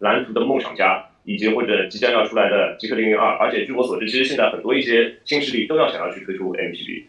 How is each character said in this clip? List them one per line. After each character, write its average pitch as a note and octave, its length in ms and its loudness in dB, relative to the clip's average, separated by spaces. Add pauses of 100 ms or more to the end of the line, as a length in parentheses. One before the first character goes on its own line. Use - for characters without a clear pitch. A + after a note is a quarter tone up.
蓝 G#2+ 240 2
图 A2+ 80 -10
的 A#2 80 0
梦 C3+ 180 0
想 - 160 -6
家， F#2 300 0 (200)
以 G2+ 120 -4
及 G#2 140 0
或 A#2+ 120 2
者 G2+ 260 2
即 G#2+ 100 -14
将 A#2+ 120 2
要 A2+ 140 4
出 - 120 -4
来 G2+ 120 4
的 G2+ 300 2
极 A2 100 -8
氪 B2 60 -2
零 A2 160 2
零 G#2 80 4
二， - 180 2
而 G#2+ 140 2
且 - 160 -2
据 C3+ 60 -8
我 B2+ 100 0
所 - 180 -2
知， A2 80 -4
其 A2+ 80 -4
实 B2+ 80 2
现 C#3 100 -2
在 A#2 160 2
很 - 120 -6
多 A#2+ 120 0
一 C3+ 60 2
些 A#2 340 2 (120)
新 D3 160 0
势 C3 120 -4
力 A2 120 -2
都 D#3 100 0
要 D#3 160 4
想 - 80 -8
要 - 100 -4
去 G2 140 -12
推 F#2+ 140 -8
出 F#2 140 -6
M - 200 -6
P - 60 -12
V。 - 300 -12